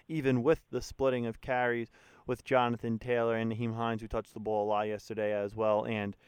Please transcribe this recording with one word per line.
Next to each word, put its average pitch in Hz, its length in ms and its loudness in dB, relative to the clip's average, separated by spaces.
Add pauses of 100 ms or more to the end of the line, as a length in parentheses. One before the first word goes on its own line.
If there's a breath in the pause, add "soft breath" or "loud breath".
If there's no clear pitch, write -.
even 131 340 2
with 151 280 4
the 123 100 -4
splitting 127 460 0
of 113 160 -8
carries 120 480 0 (360 soft breath)
with 123 180 -4
Jonathan 120 520 2
Taylor 117 380 0
and 113 160 -2
Nyheim 113 240 -4
Hines, 113 280 -4
who 110 40 -10
touched - 280 -6
the 113 60 -12
ball 104 240 0
a 107 40 -2
lot 107 180 0
yesterday 104 460 -4
as 104 240 -4
well, 107 300 2
and 104 300 -2 (120)